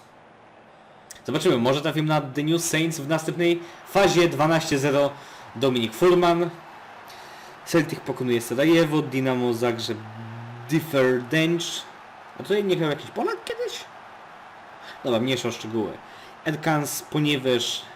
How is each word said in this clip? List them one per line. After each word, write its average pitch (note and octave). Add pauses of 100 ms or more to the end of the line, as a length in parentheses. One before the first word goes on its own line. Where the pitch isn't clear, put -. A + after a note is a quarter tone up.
(1300)
zobaczymy, D3+
może C3+
trafimy D#3
na D#3
The C#3
New E3
Saints D#3+
w C3+
następnej E3+ (260)
fazie. F3
Dwanaście D3+
zero C#3 (460)
Dominik A#2+
Furman. F3 (1160)
Celtic D3+
pokonuje B2
Sarajewo, D3+
Dinamo C3
Zagrzeb, A2+ (720)
Differdench. D3+ (760)
A -
tutaj G3+
nie F3+
grał D#3+
jakiś -
Polak -
kiedyś? A4+ (1200)
Dobra, A#2
mniejsza B2+
o A2+
szczegóły. G#2+ (520)
Erkans D3+
Poniewierz C3+ (140)